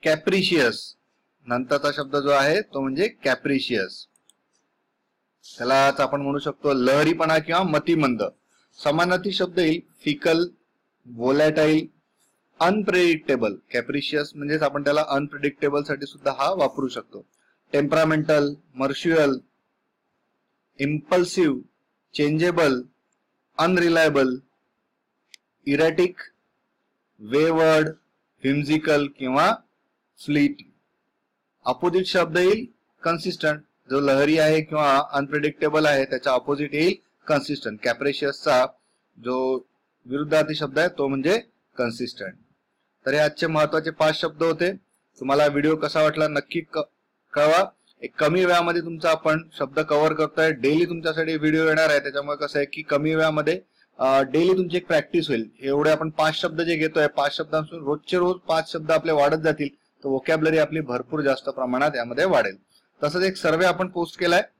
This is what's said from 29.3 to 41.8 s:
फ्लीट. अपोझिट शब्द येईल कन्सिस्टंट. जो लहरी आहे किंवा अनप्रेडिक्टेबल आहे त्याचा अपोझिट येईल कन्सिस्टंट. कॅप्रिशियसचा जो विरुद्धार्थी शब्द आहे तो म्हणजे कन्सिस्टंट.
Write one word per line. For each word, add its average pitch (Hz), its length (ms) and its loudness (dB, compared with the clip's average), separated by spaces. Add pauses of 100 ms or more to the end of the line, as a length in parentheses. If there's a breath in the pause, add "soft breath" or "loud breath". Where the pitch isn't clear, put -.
फ्लीट. 143 320 0 (1080)
अपोझिट 175 420 -2
शब्द 170 320 -2
येईल 208 280 2 (360)
कन्सिस्टंट. 165 580 -4 (300)
जो 139 100 2
लहरी 143 380 2
आहे 156 220 4
किंवा 147 420 2 (100)
अनप्रेडिक्टेबल 151 720 -2
आहे 139 180 2
त्याचा 135 280 -2
अपोझिट 143 420 -2
येईल 165 200 2 (320)
कन्सिस्टंट. 139 560 -4
कॅप्रिशियसचा 135 840 0 (580)
जो 127 440 -4 (380)
विरुद्धार्थी 151 480 -2
शब्द 147 240 -4
आहे 170 100 2
तो 143 200 -4
म्हणजे 143 340 0 (340)
कन्सिस्टंट. 117 580 -8 (720)